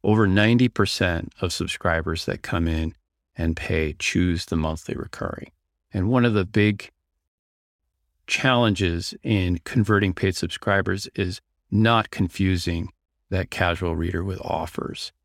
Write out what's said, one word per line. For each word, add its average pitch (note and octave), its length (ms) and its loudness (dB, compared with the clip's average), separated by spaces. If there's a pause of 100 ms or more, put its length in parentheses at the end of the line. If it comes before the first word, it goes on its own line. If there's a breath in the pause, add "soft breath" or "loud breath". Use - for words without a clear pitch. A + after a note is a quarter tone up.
Over G#2+ 220 6
ninety A2 400 6
percent F#2 720 0
of F2+ 140 -4
subscribers E2 720 -2
that - 160 -4
come E2+ 260 -2
in D#2+ 260 0 (440)
and E2 180 0
pay D#2 420 -2
choose F2+ 460 0
the E2+ 140 -4
monthly D#2+ 380 -4
recurring. - 580 -10 (400)
And G2 160 0
one B2 160 4
of A2+ 80 2
the G2+ 100 2
big G#2 480 0 (1400)
challenges G2+ 840 2 (100)
in F2+ 360 2
converting G2+ 540 2
paid F#2+ 220 0
subscribers G2 800 -2
is F#2 240 -4 (320)
not A2 380 4
confusing F2+ 840 -2 (380)
that F#2 200 -4
casual F2 460 0
reader E2 300 -4
with F#2+ 160 -6
offers. - 720 -6 (120)